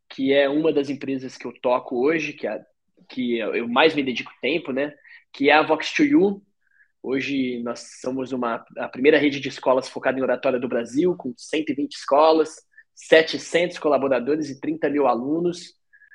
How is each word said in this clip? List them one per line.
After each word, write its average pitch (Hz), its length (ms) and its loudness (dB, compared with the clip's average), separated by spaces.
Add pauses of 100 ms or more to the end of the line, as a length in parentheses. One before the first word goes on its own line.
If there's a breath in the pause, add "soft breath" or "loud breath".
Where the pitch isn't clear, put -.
que 135 240 0
é 139 160 6
uma 156 240 2
das 143 180 0
empresas 131 480 -8
que - 80 -10
eu 120 140 -10
toco 127 460 0
hoje, 151 280 0
que - 120 -8
é, 104 140 -6 (480)
que 120 300 -4
eu 107 280 -2
mais 139 280 4
me 143 80 -2
dedico 131 280 -6 (120)
tempo, 147 280 -2
né? 139 220 -4 (400 loud breath)
Que 139 160 2
é 143 60 8
a 156 80 6
Vox 151 300 0
to 156 120 2
You. 180 380 4 (600)
Hoje 131 600 -4
nós - 360 -10
somos 127 300 -6
uma, 120 340 -4 (120)
a 117 120 -6
primeira 143 300 4
rede 139 220 0
de 135 80 -6
escolas 127 400 0
focada 127 300 -4
em 131 40 -2
oratória 123 380 0
do 127 80 -4
Brasil, 127 480 0
com 127 200 -10
cento 156 340 -6
e 131 40 -2
vinte 143 200 -6
escolas, 156 640 4 (380 soft breath)
setecentos 165 840 2
colaboradores 139 720 0
e 131 100 -12
trinta 151 300 -4
mil 143 180 2
alunos, 151 680 -2 (400 soft breath)